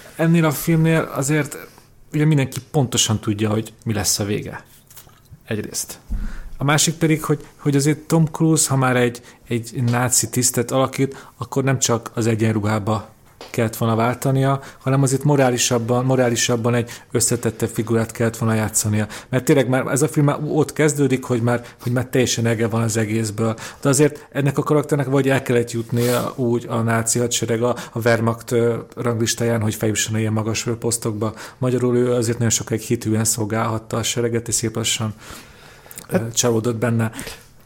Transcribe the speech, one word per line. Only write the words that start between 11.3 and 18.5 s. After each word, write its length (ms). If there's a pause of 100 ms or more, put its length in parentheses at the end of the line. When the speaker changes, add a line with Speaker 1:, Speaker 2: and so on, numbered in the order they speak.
Speaker 1:
akkor 280
nem 140
csak 360
az 120
egyenruhába 840 (420)
kellett 260
volna 200
váltania, 640 (180)
hanem 240
azért 220
morálisabban, 800
morálisabban 680
egy 160 (200)
összetettebb 580
figurát 440
kellett 240
volna 180